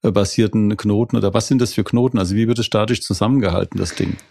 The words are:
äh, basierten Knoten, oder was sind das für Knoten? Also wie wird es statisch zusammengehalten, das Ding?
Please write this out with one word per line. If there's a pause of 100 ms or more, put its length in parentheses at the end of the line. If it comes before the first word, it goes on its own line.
äh,
basierten
Knoten,
oder
was
sind
das
für
Knoten?
Also
wie
wird
es
statisch
zusammengehalten,
das
Ding? (140)